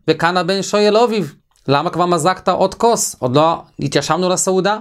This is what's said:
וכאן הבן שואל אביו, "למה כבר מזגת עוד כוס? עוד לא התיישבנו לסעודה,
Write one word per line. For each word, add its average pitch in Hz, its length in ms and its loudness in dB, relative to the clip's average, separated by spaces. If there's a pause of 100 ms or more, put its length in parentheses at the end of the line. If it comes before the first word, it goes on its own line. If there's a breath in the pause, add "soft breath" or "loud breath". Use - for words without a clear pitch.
וכאן 165 300 0
הבן 185 240 -2
שואל 208 360 2
אביו, 226 260 2 (440)
"למה 143 220 0
כבר 170 160 -2
מזגת 175 440 0
עוד 190 260 0
כוס? - 440 0
עוד 123 160 -2
לא 160 260 2 (180)
התיישבנו 151 500 0
לסעודה, 190 520 0